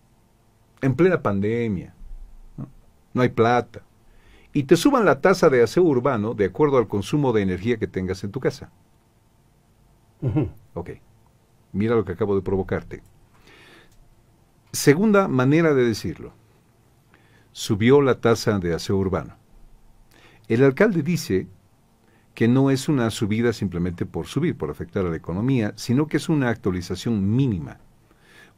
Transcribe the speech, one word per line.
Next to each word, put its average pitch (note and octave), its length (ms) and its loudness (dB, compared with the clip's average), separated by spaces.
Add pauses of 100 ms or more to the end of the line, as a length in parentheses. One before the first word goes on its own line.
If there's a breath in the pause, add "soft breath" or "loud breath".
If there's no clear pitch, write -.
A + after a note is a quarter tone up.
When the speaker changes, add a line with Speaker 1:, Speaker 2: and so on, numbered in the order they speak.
(800)
Speaker 1:
En C3+ 140 0
plena F3 280 2
pandemia, G#2 720 -2 (600)
¿no? C3+ 100 -12 (480)
No A#2+ 80 0
hay B2+ 60 2
plata. A#2+ 520 0 (720 soft breath)
Y D3 100 0
te D3+ 120 4
suban B3 300 2
la C#3 140 2
tasa F3+ 300 4
de B2 140 4
aseo C#3+ 200 2
urbano B2 520 0
de G#2 100 0
acuerdo C3+ 320 0
al A2+ 100 2
consumo A#2+ 460 -2
de G#2+ 80 2
energía F#2+ 360 -2
que G#2 100 -6
tengas F#2 360 -6
en G2+ 80 -8
tu C3 80 -10
casa". - 300 -6 (1500)
Speaker 2:
Ujú. C3 280 -2 (260)
Speaker 1:
Ok. F2 160 -10 (840)
Mira A2 220 0
lo G#2+ 100 0
que F#2+ 80 -6
acabo G2+ 220 -2
de G2 80 0
provocarte. F#2+ 580 -4 (1700 soft breath)
Segunda G3 560 4
manera D3 460 2
de C3 120 4
decirlo. G#2 480 -6 (1160 soft breath)
Subió A#2+ 500 4
la B2+ 200 2
tasa A2 380 2
de E2+ 160 -2
aseo G2 220 -2
urbano. F#2 380 -2 (1120 soft breath)
El A2+ 160 4
alcalde E3+ 400 4
dice C3+ 440 -2 (840 soft breath)
que A#2 140 0
no C3+ 240 4
es C3+ 160 -2
una B2+ 220 0
subida A2 420 -2
simplemente F2 540 -4
por E2 220 -8
subir, - 280 -4
por D2 140 -6
afectar - 360 -6
a F2 40 -2
la E2 80 -4
economía, G#2 580 -2
sino C3+ 320 -2
que D#3 100 -2
es - 120 -4
una C#3+ 200 2
actualización G2 880 -2
mínima. A2+ 420 -2 (800 soft breath)